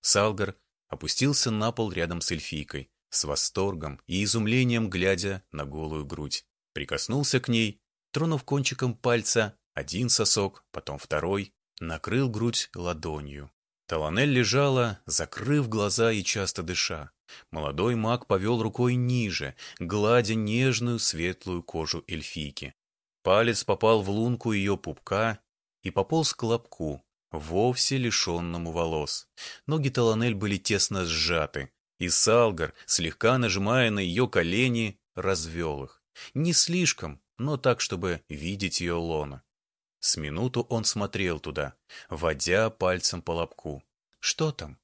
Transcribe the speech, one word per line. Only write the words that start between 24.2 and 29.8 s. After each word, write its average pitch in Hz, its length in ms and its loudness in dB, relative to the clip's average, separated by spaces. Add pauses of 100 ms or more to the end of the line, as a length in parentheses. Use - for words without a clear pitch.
ее 98 240 2
пупка 101 640 -4 (420)
и 95 80 -6
пополз 147 440 2
к - 80 -8
лобку, 98 600 -2 (280)
вовсе 101 680 2
лишенному 85 720 -2
волос. 80 560 -2 (380)
Ноги 143 240 0